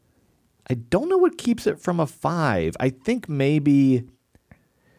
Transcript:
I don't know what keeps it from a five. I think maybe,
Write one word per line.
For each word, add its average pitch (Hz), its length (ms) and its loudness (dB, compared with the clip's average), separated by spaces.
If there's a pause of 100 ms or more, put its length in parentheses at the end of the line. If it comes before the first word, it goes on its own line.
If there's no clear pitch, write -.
(720)
I 127 40 -2
don't 175 340 -4
know 381 80 2
what 359 220 2
keeps 233 280 -2
it - 120 -4
from 175 200 -4
a 156 60 0
five. 127 720 -2
I 131 100 0
think 220 380 -6
maybe, 139 760 2 (960)